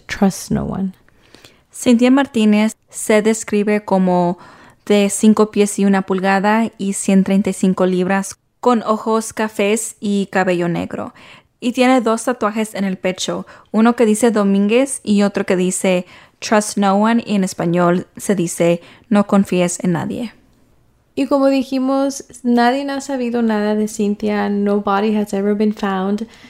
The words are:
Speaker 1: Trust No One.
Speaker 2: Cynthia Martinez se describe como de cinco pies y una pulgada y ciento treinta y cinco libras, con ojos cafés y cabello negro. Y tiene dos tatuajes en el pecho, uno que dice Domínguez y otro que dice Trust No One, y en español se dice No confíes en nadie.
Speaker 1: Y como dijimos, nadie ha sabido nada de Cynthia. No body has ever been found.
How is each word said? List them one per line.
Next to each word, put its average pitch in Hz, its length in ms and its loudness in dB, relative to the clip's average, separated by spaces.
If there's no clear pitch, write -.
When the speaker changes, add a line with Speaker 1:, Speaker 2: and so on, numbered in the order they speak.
Speaker 1:
Trust - 440 -2
No 208 160 -2
One. 190 260 -6
Speaker 2:
Cynthia 247 400 2
Martinez 220 640 2
se - 320 0
describe 208 640 0
como 180 500 0
de 202 240 2
cinco 214 400 4
pies 202 280 0
y 196 60 2
una 196 180 4
pulgada 196 760 0
y 196 160 -4
ciento 190 320 2
treinta 196 240 0
y - 20 -6
cinco 185 340 0
libras, 185 500 -2
con 240 220 2
ojos 220 500 -2
cafés 214 680 -2
y 202 260 -2
cabello 180 420 0
negro. - 460 -6
Y 240 120 -4
tiene 254 280 2
dos 226 240 -2
tatuajes 220 500 -4
en 196 100 -4
el 185 120 -4
pecho, 185 500 -6
uno 226 240 2
que 240 120 2
dice 214 240 2
Domínguez 208 720 2
y 208 200 2
otro 202 220 -2
que 196 120 0
dice 180 500 0
Trust - 400 -2
No 196 180 2
One, 220 300 2
y 214 80 -4
en 196 100 2
español 175 600 0
se - 180 -4
dice 170 460 0
No 202 180 2
confíes 180 580 0
en 180 80 0
nadie. 208 400 -6
Speaker 1:
Y 269 120 -2
como 277 220 2
dijimos, 269 760 -2
nadie 240 480 0
ha 277 120 -6
sabido 240 400 -4
nada 214 320 0
de 214 140 -2
Cynthia. 208 600 -2
No 202 320 0
body 208 340 0
has 208 200 -2
ever 202 200 0
been 214 200 0
found. 202 520 -4